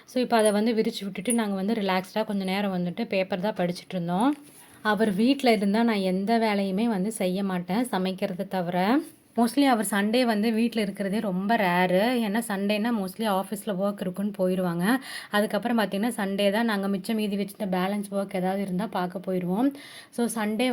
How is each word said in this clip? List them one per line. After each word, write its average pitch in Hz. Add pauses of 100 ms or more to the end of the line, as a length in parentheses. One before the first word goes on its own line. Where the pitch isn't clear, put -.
So, 254
இப்போ 240
அதை 214
வந்து 214
விரிச்சு 220
விட்டுட்டு 196
நாங்க 214
வந்து 196
ரிலாக்ஸ்டா 196
கொஞ்ச 202
நேரம் 190
வந்துட்டு 180
பேப்பர் 190
தான் 214
படிச்சுட்டு 180
இருந்தோம். 185 (460)
அவர் 214
வீட்ல 247
இருந்தா 208
நான் 208
எந்த 202
வேலையுமே 202
வந்து 220
செய்ய 190
மாட்டேன், 185
சமைக்கிறதை 190
தவிர. 185 (400)
Mostly 240
அவர் 226
சண்டே 220
வந்து 226
வீட்ல 226
இருக்கிறதே 196
ரொம்ப 202
ரேரு. 180 (220)
ஏன்னா 208
சண்டேனா 208 (100)
mostly 190 (120)
ஆஃபீஸில் 196
ஒர்க் 202
இருக்குன்னு 196
போயிடுவாங்க. 185 (460)
அதுக்கப்புறம் 214
பார்த்தீங்கன்னா 202
சண்டே 196
தான் 220
நாங்க 202
மிச்சம் 196
மீதி 208
வச்சிருந்த 196
பேலன்ஸ் 196
ஒர்க் 196
ஏதாவது 190
இருந்தா 190
பார்க்க 180
போயிடுவோம். 185 (420)
So, 240
சண்டே 220